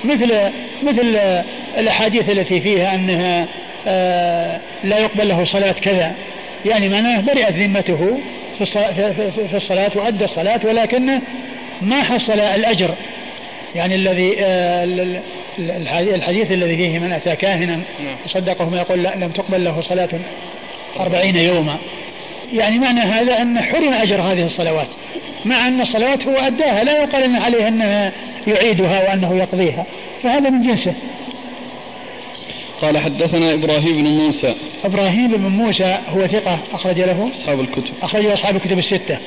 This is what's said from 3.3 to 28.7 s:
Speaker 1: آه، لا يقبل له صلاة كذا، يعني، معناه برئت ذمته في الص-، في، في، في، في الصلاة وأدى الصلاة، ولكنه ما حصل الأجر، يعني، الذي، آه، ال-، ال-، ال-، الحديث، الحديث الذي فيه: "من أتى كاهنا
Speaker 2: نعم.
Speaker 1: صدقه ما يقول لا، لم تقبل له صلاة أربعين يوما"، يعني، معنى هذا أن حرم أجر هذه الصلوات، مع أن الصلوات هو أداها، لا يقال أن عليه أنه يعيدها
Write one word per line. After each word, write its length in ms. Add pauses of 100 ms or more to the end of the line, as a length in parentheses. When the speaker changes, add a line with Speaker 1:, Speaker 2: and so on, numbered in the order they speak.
Speaker 1:
آه، 720 (240)
لا 160
يقبل 280
له 160
صلاة 280
كذا، 400 (540)
يعني، 240
معناه 320
برئت 340
ذمته 640 (380)
في 80
الص-، 120
في، 360
في، 180
في، 160
في 100
الصلاة 380
وأدى 300
الصلاة، 380
ولكنه 580 (600)
ما 220
حصل 360
الأجر، 560 (800)
يعني، 200
الذي، 440
آه، 440
ال-، 160
ال-، 200 (400)
ال-، 120
الحديث، 420
الحديث 380
الذي 260
فيه: 220
"من 120
أتى 240
كاهنا 400
Speaker 2:
نعم. 400 (120)
Speaker 1:
صدقه 420
ما 80
يقول 260
لا، 120
لم 140
تقبل 340
له 180
صلاة 280 (920)
أربعين 360
يوما"، 420 (760)
يعني، 260
معنى 200
هذا 420
أن 180
حرم 340
أجر 280
هذه 240
الصلوات، 420 (580)
مع 220
أن 140
الصلوات 460
هو 100
أداها، 460
لا 200
يقال 200
أن 120
عليه 320
أنه 440 (360)
يعيدها 600